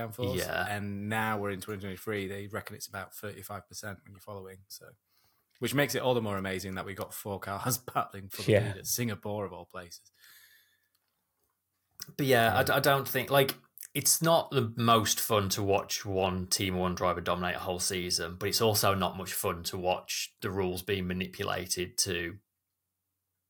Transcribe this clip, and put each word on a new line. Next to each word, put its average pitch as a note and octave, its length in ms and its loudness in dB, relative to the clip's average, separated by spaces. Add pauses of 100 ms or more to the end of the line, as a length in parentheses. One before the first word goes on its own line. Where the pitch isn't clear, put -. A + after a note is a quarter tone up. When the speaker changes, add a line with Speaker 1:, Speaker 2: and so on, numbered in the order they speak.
Speaker 1:
downforce. A2 300 -4
Speaker 2:
Yeah. F2 300 -2
Speaker 1:
And G2+ 400 -4
now A2 300 0
we're G2+ 120 -4
in F#2+ 100 -6
twenty G#2 200 -8
twenty-three, G2 480 -6
they G2+ 200 -8
reckon G2+ 280 -10
it's - 120 -12
about F#2+ 260 -10
thirty-five G2 540 -12
percent G2 360 -12
when G#2 80 -20
you're G2 80 -20
following. F#2+ 380 -14 (100)
So, - 180 -18 (720)
which A#2+ 140 -2
makes C#3 200 2
it B2+ 80 0
all B2+ 120 4
the A#2+ 80 2
more G#2 140 0
amazing F#2+ 380 -2
that F#2 100 -6
we G2 100 -8
got F#2+ 200 -8
four G2+ 240 -6
cars G2 400 -4
<laughs> - 160 -14
battling G2 340 -4
for - 140 -10
the G#2+ 100 4
Speaker 3:
Yeah. G2+ 160 8
Speaker 1:
lead G2+ 100 -4
at - 80 -14
Singapore, G#2 580 -4
of F2+ 80 -8
all F2 140 -14
places. - 440 -16 (2000)
Speaker 2:
But D3 100 0
yeah, A#2 280 8
I A#2 40 6
Speaker 3:
Yeah. C3 60 6
Speaker 2:
d-, C#3+ 100 4
I C#3 60 4
don't C3+ 280 4
think, B2+ 220 -2
like, C#3 240 6 (400)
it's - 260 2
not D#3+ 300 4
the A#2+ 260 2
most A2+ 440 6
fun G#2 300 2
to G#2+ 120 0
watch G2 420 0
one F#2 440 0
team, F#2+ 280 0
one F2+ 180 2
driver F2 260 0
dominate F2+ 360 0
a - 40 -6
whole F#2 180 -2
season, F2+ 600 -2
but G2+ 100 -2
it's F#2 120 0
also G#2+ 340 4
not F#2 220 0
much F#2 160 -8
fun F2 320 -2
to F#2+ 140 -6
watch - 600 -2
the G#2+ 100 -2
rules F#2 320 0
being F#2+ 240 -2
manipulated F2+ 920 -4
to F2 400 -2 (1120)